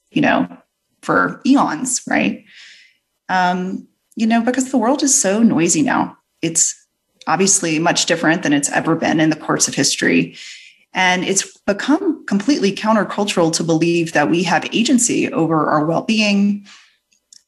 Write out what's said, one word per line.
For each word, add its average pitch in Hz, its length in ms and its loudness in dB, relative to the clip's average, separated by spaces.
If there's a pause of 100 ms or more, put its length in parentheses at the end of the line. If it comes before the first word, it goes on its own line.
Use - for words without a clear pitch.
(120)
you - 100 0
know, - 260 2 (540)
for 175 440 -2
eons, - 640 0
right? - 380 -2 (840)
Um, 185 580 -2 (280)
you 226 120 0
know, 233 140 2
because 254 300 -2
the 277 60 2
world 254 240 0
is 277 120 2
so 196 280 2
noisy 175 400 2
now. - 340 -2 (280)
It's 165 320 -2 (500)
obviously 165 540 0
much 165 260 0
different 165 380 0
than 147 100 0
it's 143 180 0
ever 160 240 0
been 160 240 0
in 160 120 4
the 156 40 -2
course 151 320 -2
of - 80 -8
history. 170 640 0 (560)
And 185 320 0
it's - 360 -4
become 294 680 -2
completely 202 440 0
countercultural 202 840 0
to 170 100 -2
believe 165 500 0
that 151 160 2
we 170 140 0
have 160 280 -2
agency 233 600 0
over 160 320 0
our 151 180 0
well-being. 202 840 0 (800)